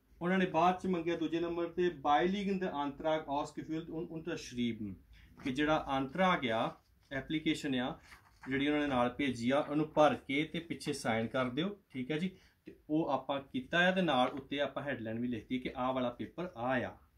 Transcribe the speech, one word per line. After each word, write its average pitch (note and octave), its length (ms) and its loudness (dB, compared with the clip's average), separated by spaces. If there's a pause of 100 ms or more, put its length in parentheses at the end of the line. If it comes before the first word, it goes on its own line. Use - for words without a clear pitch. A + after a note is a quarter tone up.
(220)
ਉਹਨਾਂ F#3 160 2
ਨੇ F#3 80 4
ਬਾਅਦ F3 340 4
ਚ F#3 60 -6
ਮੰਗਿਆ E3+ 300 0
ਦੂਜੇ D#3+ 240 -2
ਨੰਬਰ E3+ 280 -2
ਤੇ F3+ 200 0
"ਬਾਈਲੀਗਨ F3+ 680 2
de F#3 100 -2
Antrag C#3+ 600 0
ਆਸਗੇਫਿਲਡ D3+ 600 -4
und D#3+ 160 -6
unterschrieben", A#2+ 880 -4 (500)
ਕਿ C3+ 80 -2
ਜਿਹੜਾ D3+ 340 2 (100)
Antrag D#3 500 2
ਆ, A#2 300 0 (360)
application D3+ 640 -2
ਆ, C3 240 -2 (500)
ਜਿਹੜੀ C3+ 200 0
ਉਹਨਾਂ D3 120 2
ਨੇ D3 60 0
ਨਾਲ B2 220 2
ਭੇਜੀ B2 420 -2
ਆ, C#3 80 4
ਉਹਨੂੰ D3+ 360 0
ਭਰ D3 200 8
ਕੇ C#3+ 300 -2
ਤੇ E3+ 140 -6
ਪਿੱਛੇ D3 340 -6
sign A2+ 340 0
ਕਰ C3 180 0
ਦਿਓ, D#3 320 -2 (140)
ਠੀਕ C3 220 -6
ਆ D#3 60 0
ਜੀ। F#3 120 0 (340)
ਤੇ - 120 -16 (140)
ਉਹ D#3 180 2
ਆਪਾਂ C#3 320 -2
ਕੀਤਾ C3+ 380 -2
ਆ, F3+ 120 6
ਤੇ F#3 120 2
ਨਾਲ B2+ 260 4
ਉੱਤੇ C#3 320 -6
ਆਪਾਂ C#3 220 -2
headline A2+ 360 -4
ਵੀ B2 100 -2
ਲਿਖਤੀ B2 300 -4
ਕਿ B2+ 180 -4
ਆਹ B2+ 160 0
ਵਾਲਾ B2 180 0
ਪੇਪਰ E3 460 -8
ਆ B2 220 0
ਆ, G2 200 -4 (200)